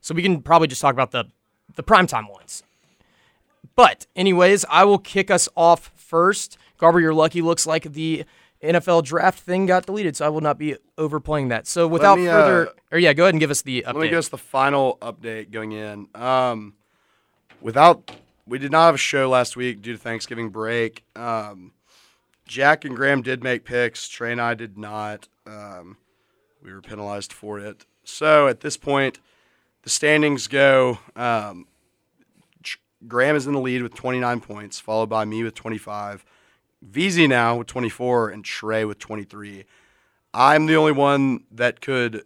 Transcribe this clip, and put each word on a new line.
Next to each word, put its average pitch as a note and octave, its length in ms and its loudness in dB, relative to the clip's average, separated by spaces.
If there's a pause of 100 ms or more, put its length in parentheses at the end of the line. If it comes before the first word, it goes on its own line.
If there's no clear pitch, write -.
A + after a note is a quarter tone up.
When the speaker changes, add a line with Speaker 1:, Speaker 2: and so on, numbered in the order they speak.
Speaker 1:
So D#3+ 160 -8
we F3 60 -2
can F3 200 2
probably D#3+ 240 4
just B2+ 140 -6
talk C#3 140 2
about B2+ 180 -2
the, A#2+ 140 -4 (500)
the - 80 -14
primetime C#3 440 2
ones. - 360 -20 (1120)
But G#3 300 6 (100)
anyways, F3+ 520 4
I E3 140 6
will G3+ 160 6
kick G3 320 -4
us F3+ 260 2
off E3+ 380 4
first. - 640 -2 (180)
Garber, E3+ 220 4
you're D#3+ 160 2
lucky. D#3+ 260 2
Looks E3 280 0
like D#3+ 240 -2
the D#3+ 320 -6 (360)
N D#3+ 140 0
F E3+ 140 0
L E3+ 120 4
draft E3+ 380 -2
thing F#3 280 -2
got F3+ 200 2
deleted, F#3+ 300 -6
so D3+ 100 -4
I - 20 2
will D#3 120 -4
not D3 180 -2
be D3+ 160 -6 (240)
overplaying D3 520 -4
that. A2+ 180 -6
So E3+ 140 -2
Speaker 2:
Let E3 100 0
Speaker 1:
without F#3 260 6
Speaker 2:
me, F3+ 80 0
uh, E3+ 60 0
Speaker 1:
further, D#3+ 400 4 (180)
or D#3+ 80 -2
yeah, E3+ 140 4
go E3 140 4
ahead F#3 80 4
and D#3 60 0
give D3 120 0
us C#3 100 -4
the B2+ 240 -6
Speaker 2:
let B2 80 -6
me D#3 140 -2
Speaker 1:
update. - 20 -2
Speaker 2:
give E3+ 80 0
us D#3+ 100 -4
the - 100 -12
final C3+ 600 0
update A2 520 -12
going A2 180 -10
in. G#2+ 420 -12
Um, A#2+ 640 -2 (840)
without, D3 500 4 (360)
we B2 120 -10
did C#3 120 -8
not D#3+ 160 4
have D#3+ 80 4
a C3 40 -4
show C3+ 300 -2
last B2+ 280 0
week B2 260 -8
due A#2 100 -12
to G#2+ 60 -12
Thanksgiving A2+ 520 -10
break. A2 540 -6 (120)
Um, G#2 560 -10 (720)
Jack D3 380 0
and C3 100 -10
Graham C3+ 280 0
did B2+ 200 -6
make B2+ 220 -6
picks. B2 440 -4
Trey A#2 240 -10
and A#2+ 80 -6
I A#2 140 -2
did A2 240 -14
not. G#2+ 480 -12 (200)
Um, G2+ 500 -20 (680)
we F#2 100 -20
were F#2+ 100 -20
penalized G#2 500 -12
for G#2 260 -14
it. G2+ 260 -18 (200)
So D3+ 420 2
at B2 140 0
this D3 160 -8
point, C#3 420 -2 (640)
the - 80 -14
standings D3+ 580 0
go, C3+ 500 2 (160)
um, G#2+ 520 -6 (960)
Ch-, - 180 -14 (280)
Graham B2+ 280 2
is C3+ 100 -2
in D3 60 -4
the C#3 80 -2
lead B2+ 220 -4
with A#2 120 -10
twenty-nine B2 460 -4
points, G#2 400 -16
followed A2 280 -4
by A2 160 -2
me G#2+ 200 -6
with A2 100 -10
twenty-five. G#2 720 -12 (580)
V C3+ 260 -4
Z E3+ 180 2
now A#2+ 300 2
with A#2 120 -8
twenty-four B2 600 -4
and G2+ 160 -16
Trey A2 400 -6
with G#2 140 -10
twenty-three. G2+ 640 -16 (720)
I'm D3 320 4
the D#3+ 100 2
only D#3 160 4
one C#3 580 0
that A#2 300 -4
could A#2+ 460 -4